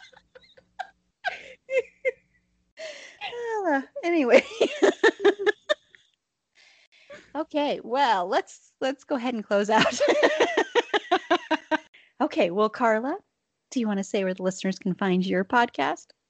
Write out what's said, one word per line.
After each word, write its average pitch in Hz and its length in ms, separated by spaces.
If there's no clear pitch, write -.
Uh, 285 180
anyway. 330 420
<laughs> 571 240
Okay, 285 480
well, 220 460
let's, - 520
let's 277 240
go 294 120
ahead 247 180
and 214 100
close 202 260
out. - 360
<laughs> 539 40
Okay, 247 300
well, 214 180
Carla, 233 480
do 262 100
you 220 80
wanna 196 160
say 202 180
where 185 120
the 185 100
listeners 185 340
can 180 160
find 185 320
your 190 180
podcast? 247 640